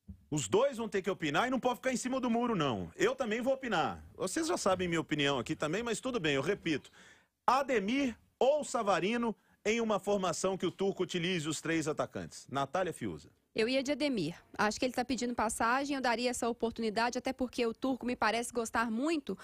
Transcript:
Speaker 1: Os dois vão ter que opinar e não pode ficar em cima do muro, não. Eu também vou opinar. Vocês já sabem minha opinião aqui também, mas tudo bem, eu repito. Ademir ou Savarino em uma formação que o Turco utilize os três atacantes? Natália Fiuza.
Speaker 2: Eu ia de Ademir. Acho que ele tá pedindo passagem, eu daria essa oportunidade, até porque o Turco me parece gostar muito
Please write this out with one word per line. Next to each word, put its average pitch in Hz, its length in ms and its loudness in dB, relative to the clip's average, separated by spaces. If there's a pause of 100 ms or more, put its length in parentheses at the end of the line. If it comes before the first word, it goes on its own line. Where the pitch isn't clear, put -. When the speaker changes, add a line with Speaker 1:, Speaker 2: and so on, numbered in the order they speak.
(320)
Speaker 1:
Os 143 160 -2
dois 254 300 4
vão 226 100 -4
ter 190 140 -2
que 190 80 -2
opinar 175 380 0
e 254 40 -2
não 254 80 0
pode 247 160 0
ficar 262 160 -2
em 247 60 0
cima 262 220 -2
do 247 100 0
muro, 233 260 2
não. 113 400 0
Eu 233 200 2
também 240 260 -2
vou 262 120 2
opinar. 165 500 -2 (120)
Vocês 311 320 -2
já 349 100 0
sabem 185 300 2
minha 165 140 0
opinião 143 360 2
aqui 120 180 -2
também, 170 280 -2
mas 233 160 -4
tudo 247 200 -2
bem, 151 160 2
eu 135 60 4
repito. 165 480 -2 (560)
Ademir 247 720 2 (220)
ou 277 240 4
Savarino 214 720 0 (280)
em 226 180 2
uma 214 180 2
formação 190 580 0
que 185 80 -2
o 165 60 0
Turco 190 320 0
utilize 170 440 0
os 151 140 -2
três 160 260 0
atacantes? 110 600 -4
Natália 151 440 0
Fiuza. 82 360 -6 (260)
Speaker 2:
Eu 226 140 0
ia 269 120 2
de 269 120 -2
Ademir. 240 420 0 (220)
Acho 208 200 2
que - 80 0
ele 254 80 -2
tá 247 120 0
pedindo 247 280 -2
passagem, 247 640 0
eu 262 60 -2
daria 240 280 2
essa 240 200 -2
oportunidade, 226 680 0
até 262 140 -2
porque 247 340 -2
o 226 80 0
Turco 262 320 -2
me 247 80 -2
parece 233 380 0
gostar 233 400 -2
muito 277 520 -2